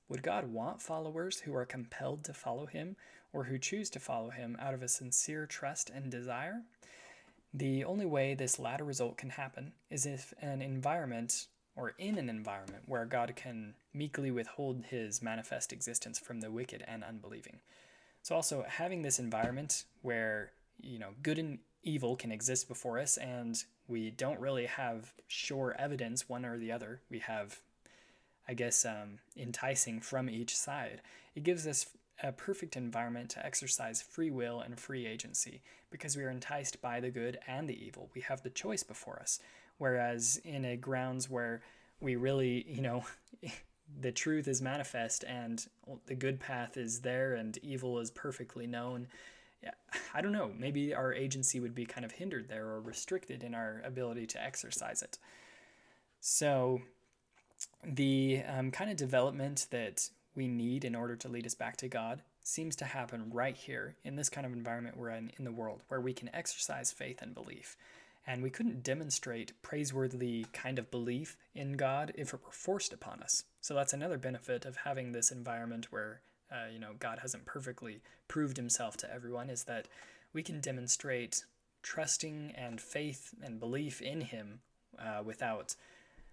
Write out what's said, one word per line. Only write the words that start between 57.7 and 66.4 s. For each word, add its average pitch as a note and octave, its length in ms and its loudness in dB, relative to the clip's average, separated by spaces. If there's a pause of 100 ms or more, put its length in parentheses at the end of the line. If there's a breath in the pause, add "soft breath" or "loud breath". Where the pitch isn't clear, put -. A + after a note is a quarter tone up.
the, C3+ 600 6
um, C3 240 2
kind G3+ 200 0
of F#3+ 60 0
development C#3 760 4
that A2+ 380 0 (260)
we C3 120 0
need B2 380 2
in A#2+ 100 0
order A#2 220 0
to B2+ 120 -6
lead A#2+ 180 -4
us A2+ 80 -2
back A#2 240 -2
to C3 100 -2
God B2 340 0 (200)
seems D#3+ 340 0
to D3 80 -2
happen A#2 460 -4
right B2 260 2
here B2+ 480 -6
in C#3 120 -4
this C#3+ 120 4
kind C#3 180 -2
of B2+ 60 -2
environment A#2 440 -2
we're A#2 140 -2
in, A2+ 280 -4
in C3+ 60 -4
the A#2+ 80 -2
world, A2+ 360 -2
where C3 120 0
we B2+ 120 2
can A#2+ 220 -6
exercise - 580 0